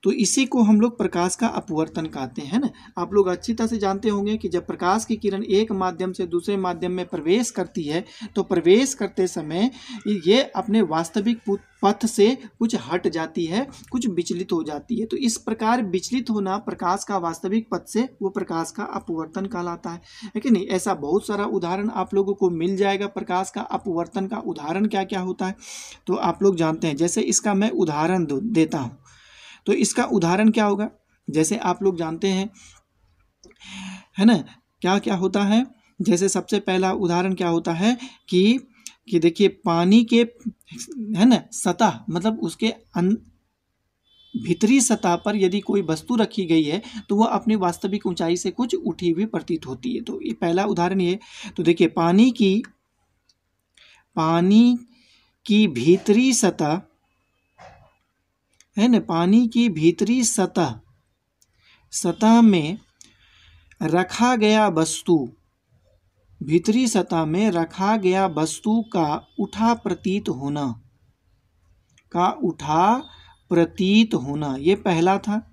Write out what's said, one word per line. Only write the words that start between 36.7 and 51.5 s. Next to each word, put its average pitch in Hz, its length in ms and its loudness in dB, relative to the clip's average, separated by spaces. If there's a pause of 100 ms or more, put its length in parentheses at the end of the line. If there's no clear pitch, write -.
उदाहरण 180 400 -2
क्या 180 140 -4
होता 170 260 -2
है 214 240 0 (320)
कि, 208 300 4 (500)
कि 175 100 2
देखिए 170 280 2 (180)
पानी 180 380 4
के, 233 180 2 (960)
है 196 80 4
ना, 233 160 6 (120)
सतह, 175 460 0 (100)
मतलब 190 300 -2
उसके 196 300 -4
अन-, 185 460 -2 (1160)
भीतरी 208 480 2
सतह 208 340 0
पर 202 200 -4
यदि 190 240 0
कोई 196 220 -2
वस्तु 160 340 -4
रखी 208 300 -2
गई 160 180 2
है 156 180 -2 (280)
तो 202 60 0
वह 220 120 4
अपनी 220 280 0
वास्तविक 190 520 -4
ऊंचाई 175 300 -2
से - 140 -6
कुछ 262 240 -4
उठी 180 340 -2
हुई 170 160 0
प्रतीत 165 400 -6
होती 131 300 -8
है। - 60 -6
तो - 200 -10
ये 240 120 -6
पहला 180 320 0
उदाहरण 185 360 0
ये। 180 180 -2 (380)